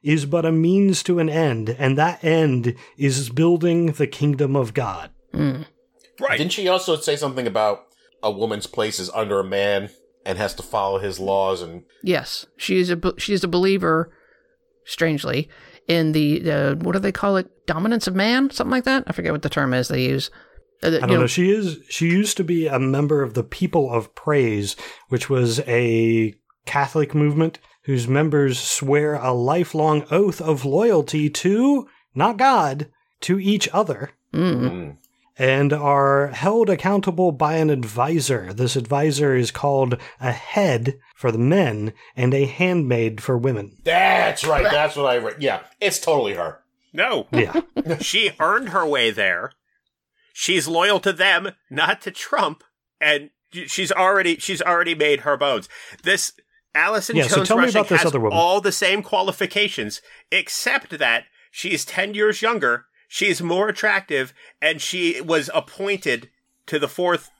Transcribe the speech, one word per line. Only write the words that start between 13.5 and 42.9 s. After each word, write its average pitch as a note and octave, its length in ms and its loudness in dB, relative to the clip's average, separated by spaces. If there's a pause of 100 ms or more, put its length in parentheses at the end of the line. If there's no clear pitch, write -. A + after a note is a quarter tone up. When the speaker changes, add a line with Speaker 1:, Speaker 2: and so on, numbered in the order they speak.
Speaker 2:
strangely, D3 640 -4 (400)
in E3 240 2
the, D#3 380 2
uh, D3 260 0
what E3+ 160 -4
do F#3+ 60 0
they G3 140 -2
call G3+ 240 0
it? F#3 140 -2 (160)
Dominance G3+ 400 -2
of F#3+ 80 -2
man? A#3+ 360 2
Something B3 200 -4
like B3+ 140 0
that? C4 220 0
I - 60 -6
forget E3 200 -2
what D3+ 100 -4
the D3 60 -4
term C3+ 260 0
is B2+ 140 0
they C3 160 0
use. C3 260 -2 (520)
Uh, E3 80 2
the, E3 80 2
Speaker 1:
I - 20 2
don't G3 100 0
Speaker 2:
you F#3 60 6
Speaker 1:
know. E3 60 4
Speaker 2:
know B2 40 2
Speaker 1:
She F3+ 240 2
is, G3+ 280 0 (100)
she - 180 -2
used G3 300 2
to F#3 80 -2
be E3 220 0
a C3+ 120 0
member C#3 440 2
of A#2 120 -4
the A#2+ 100 -2
People D#3 480 0
of A2+ 220 -2
Praise, A2+ 640 0 (320)
which B2+ 220 -4
was B2 300 2
a A2+ 720 2 (320)
Catholic C#3+ 480 0
movement D3+ 440 2 (260)
whose B2 240 -2
members C#3 500 2
swear D3 560 0
a C3 180 -2
lifelong D3+ 800 0
oath F#3+ 300 2
of D3+ 240 -2
loyalty D#3 640 2
to, A#3 580 2 (280)
not G3+ 240 2
God, D#3+ 500 2 (340)
to F#3 160 0
each G3 340 0
other. D#3+ 400 -2 (200)
Speaker 2:
Mm. D#3+ 280 0
Speaker 4:
Mm. F2+ 360 -4 (400)
Speaker 1:
And C3+ 360 2
are C#3+ 560 2
held G3+ 420 2
accountable F#3 640 0
by D3+ 240 0
an D#3 120 2
advisor. B2 840 -2
This B2 240 -2
advisor C#3 580 0
is B2 160 2
called C3+ 480 0 (220)
a B2+ 100 -2
head C3 680 0 (200)
for B2 160 0
the A2+ 60 -2
men A#2+ 540 2 (220)
and B2+ 180 2
a C#3 140 2
handmaid B2 720 0